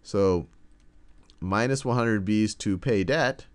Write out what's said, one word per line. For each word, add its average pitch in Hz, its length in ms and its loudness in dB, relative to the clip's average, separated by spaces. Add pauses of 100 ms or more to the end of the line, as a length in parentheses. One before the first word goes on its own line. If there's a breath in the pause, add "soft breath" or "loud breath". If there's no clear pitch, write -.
So 95 460 0 (920)
minus 117 420 0
one 123 140 0
hundred 113 280 0
Bs 107 340 0
to 98 180 -2
pay 101 260 0
debt 135 520 -2